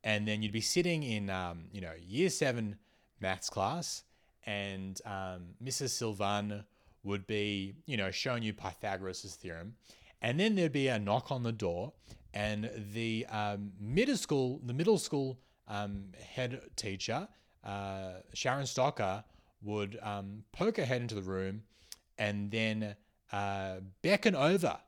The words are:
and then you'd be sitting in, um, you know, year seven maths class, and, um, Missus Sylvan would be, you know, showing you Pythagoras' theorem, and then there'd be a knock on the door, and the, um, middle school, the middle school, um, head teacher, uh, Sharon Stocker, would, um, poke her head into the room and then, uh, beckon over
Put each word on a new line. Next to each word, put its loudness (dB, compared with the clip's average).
and 2
then 2
you'd 0
be 0
sitting 2
in, -2
um, -2
you -8
know, -8
year 2
seven 0
maths -2
class, -2
and, -6
um, -8
Missus -2
Sylvan 0
would -2
be, 0
you -2
know, 2
showing -2
you 0
Pythagoras' -6
theorem, -10
and 2
then 4
there'd 4
be 4
a 4
knock 2
on -2
the 0
door, -2
and 0
the, 0
um, -2
middle 4
school, 2
the -2
middle 6
school, 0
um, -4
head -4
teacher, -2
uh, -4
Sharon 2
Stocker, 2
would, -2
um, -6
poke 2
her 2
head 2
into -4
the -2
room -2
and 0
then, 0
uh, -2
beckon 6
over 6